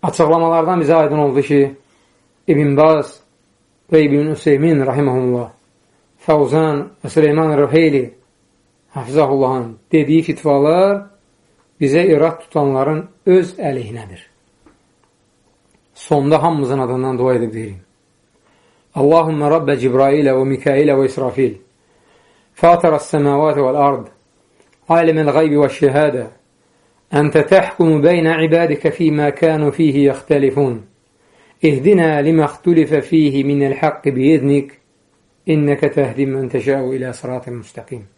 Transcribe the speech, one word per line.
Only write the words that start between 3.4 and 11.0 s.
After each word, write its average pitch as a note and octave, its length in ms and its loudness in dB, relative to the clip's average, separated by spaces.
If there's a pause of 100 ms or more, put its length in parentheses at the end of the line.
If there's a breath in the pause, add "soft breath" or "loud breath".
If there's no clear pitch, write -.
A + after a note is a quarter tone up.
və D#3 120 4
İbn D3 300 0
Üseymin, D3 500 0
rahiməhullah, B2+ 680 -2 (720)
Fəvzan D3+ 560 0 (220)
və - 80 -10
Süleyman D#3 460 2
Rüheyli, C#3+ 480 2 (920)
hafizahullahın C3 840 -2 (140)
dediyi D#3 300 2
fitvalar E3 840 0 (720)